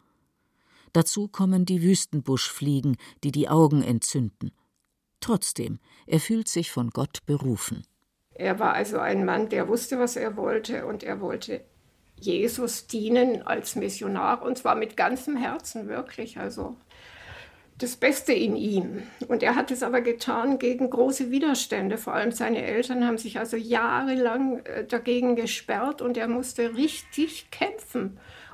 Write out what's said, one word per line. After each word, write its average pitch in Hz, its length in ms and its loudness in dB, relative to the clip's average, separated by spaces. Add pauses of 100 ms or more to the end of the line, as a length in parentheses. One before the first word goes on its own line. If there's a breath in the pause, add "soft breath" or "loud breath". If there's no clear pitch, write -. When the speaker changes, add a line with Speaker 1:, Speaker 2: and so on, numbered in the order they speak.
(960 soft breath)
Speaker 1:
Dazu 202 340 2
kommen 185 380 4
die 180 160 2
Wüstenbuschfliegen, 139 1120 2 (280 loud breath)
die 147 60 0
die 143 200 0
Augen 151 320 8
entzünden. - 680 -2 (680)
Trotzdem, 117 580 -2 (280 soft breath)
er 160 120 4
fühlt 220 300 0
sich 170 220 -2
von 120 180 0
Gott - 380 -4
berufen. 135 580 0 (480)
Speaker 2:
Er - 260 -2
war - 140 4
also 208 280 0
ein 196 260 2
Mann, 214 240 0
der 202 180 0
wusste, 240 300 0
was 247 180 0
er 220 220 -4
wollte, 220 480 -2
und 202 160 -6
er 196 180 -6
wollte - 400 -6 (580)
Jesus 226 680 -2
dienen 240 560 2
als - 340 -4
Missionar, 196 680 -2
und 247 140 -2
zwar 226 200 2
mit 220 200 -4
ganzem 262 400 0
Herzen, 233 520 -6
wirklich, 226 500 -10
also - 360 -8 (1000 loud breath)
das - 180 -4
Beste - 380 2
in 220 240 2
ihm. 196 460 -2 (260 loud breath)
Und 240 160 0
er 220 100 4
hat 262 160 0
es 254 140 -4
aber 247 160 2
getan 240 580 0
gegen 254 320 0
große 254 400 2
Widerstände. 240 640 0
Vor - 160 -6
allem 226 200 0
seine 226 300 0
Eltern 247 440 0
haben 233 120 0
sich 226 200 -8
also 233 180 -4
jahrelang, 240 1080 0
äh, - 200 -6
dagegen 240 520 2
gesperrt, 233 640 -2
und 247 140 0
er 226 100 -2
musste 233 480 -2
richtig - 800 -2
kämpfen, 247 680 -4 (360 loud breath)